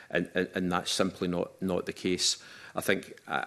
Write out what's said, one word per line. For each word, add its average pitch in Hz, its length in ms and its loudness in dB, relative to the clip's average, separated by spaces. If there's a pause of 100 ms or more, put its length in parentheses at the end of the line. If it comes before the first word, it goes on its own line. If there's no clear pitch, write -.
and, 87 240 0
and, 92 220 2
and 92 160 2
that's 87 200 0
simply 95 360 2
not, 87 240 0 (100)
not 90 240 0
the - 60 -4
case. - 460 2 (360)
I 90 80 -2
think - 460 0
I, 76 200 0